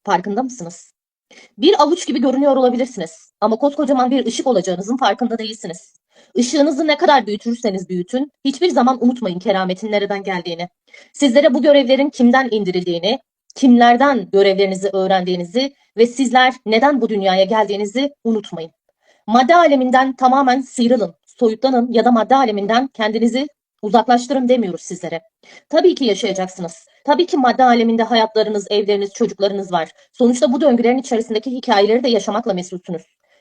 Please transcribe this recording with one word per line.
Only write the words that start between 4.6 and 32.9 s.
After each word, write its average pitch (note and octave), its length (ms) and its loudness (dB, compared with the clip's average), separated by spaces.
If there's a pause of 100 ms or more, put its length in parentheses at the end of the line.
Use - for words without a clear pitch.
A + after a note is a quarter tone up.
farkında A3+ 400 -2
değilsiniz. G#3+ 560 -14 (420)
Işığınızı C#4+ 520 0
ne D4 100 0
kadar C#4+ 300 2
büyütürseniz G#3+ 640 -6
büyütün, F#3 420 -6 (140)
hiçbir D4+ 240 0
zaman C4 340 0
unutmayın A3 360 -2
kerametin F#3+ 520 -4
nereden G3+ 320 -4
geldiğini. F3 460 -8 (440)
Sizlere C#4+ 400 4
bu C#4 80 0
görevlerin C#4 480 4
kimden B3+ 420 2
indirildiğini, F3+ 680 -4 (360)
kimlerden A#3+ 760 4
görevlerinizi G3 640 2
öğrendiğinizi F#3+ 800 -2 (240)
ve A#3 100 4
sizler B3+ 460 0 (120)
neden A#3 360 2
bu A3+ 80 -2
dünyaya F#3+ 340 0
geldiğinizi G#3 680 -2 (100)
unutmayın. G3+ 480 -6 (560)
Madde B3 280 4
aleminden C4 600 2
tamamen C4 460 2
sıyrılın, A#3 520 -2 (120)
soyutlanın B3 680 -2
ya A#3 140 2
da B3 60 4
madde A3+ 240 2
aleminden A3+ 520 0
kendinizi A3+ 600 -2 (340)
uzaklaştırın A#3+ 680 0
demiyoruz G#3+ 320 0
sizlere. E3 400 -10 (480)
Tabii E4 260 2
ki C4+ 100 -4
yaşayacaksınız. F#3+ 800 -6 (200)
Tabii D#4+ 200 2
ki F4 120 -4
madde B3+ 260 2
aleminde A#3 400 2
hayatlarınız, G#3+ 680 -2
evleriniz, G3+ 440 -2
çocuklarınız G3 580 -4
var. E3 180 -4 (240)
Sonuçta B3 400 2
bu C#4 80 -2
döngülerin B3 360 2
içerisindeki A#3 540 -4
hikayeleri A3+ 520 0
de C4+ 60 0
yaşamakla G#3+ 440 -2
mesulsünüz. F3+ 480 -10 (400)